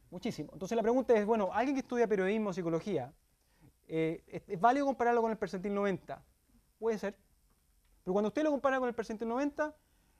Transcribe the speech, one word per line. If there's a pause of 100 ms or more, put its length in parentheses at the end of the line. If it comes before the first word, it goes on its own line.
muchísimo.
Entonces
la
pregunta
es,
bueno,
alguien
que
estudia
periodismo
o
psicología, (720)
eh,
¿es,
es
válido
compararlo
con
el
percentil
noventa? (560)
Puede
ser. (840)
Pero
cuando
usted
lo
compara
con
el
percentil
noventa, (440)